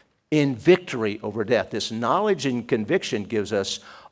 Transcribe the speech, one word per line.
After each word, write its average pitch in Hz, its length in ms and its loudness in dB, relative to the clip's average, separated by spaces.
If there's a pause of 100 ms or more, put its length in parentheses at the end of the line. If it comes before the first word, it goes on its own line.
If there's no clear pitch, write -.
(320)
in 143 240 2
victory 113 680 2
over 107 220 -4
death. 107 240 2
This 110 220 -6
knowledge 139 540 0
and 123 220 -2
conviction 113 560 0
gives 104 300 -4
us 98 260 -2 (320)